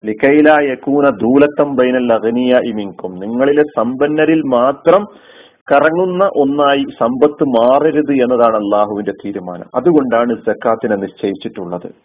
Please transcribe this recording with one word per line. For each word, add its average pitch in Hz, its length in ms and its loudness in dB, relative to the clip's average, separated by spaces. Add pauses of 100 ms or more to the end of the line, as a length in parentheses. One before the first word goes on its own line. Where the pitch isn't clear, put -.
"ലികൈല 147 640 2
യകൂന 139 400 0
ദൂലത്തം 139 640 0
ബൈനൽ 127 360 0
അഗ്നിയാഇ 120 600 0
മിൻകും", 95 460 -10
നിങ്ങളിലെ 131 440 0
സമ്പന്നരിൽ 147 800 0
മാത്രം 139 640 2 (680)
കറങ്ങുന്ന 180 520 0
ഒന്നായി 143 600 0 (160)
സമ്പത്ത് 131 440 0
മാറരുത് 139 680 2
എന്നതാണ് 120 440 2
അള്ളാഹുവിന്റെ 104 560 -2
തീരുമാനം. 90 520 -12 (100)
അതുകൊണ്ടാണ് 123 600 0
സക്കാത്തിനെ 113 600 -2
നിശ്ചയിച്ചിട്ടുള്ളത്. 98 920 -8 (160)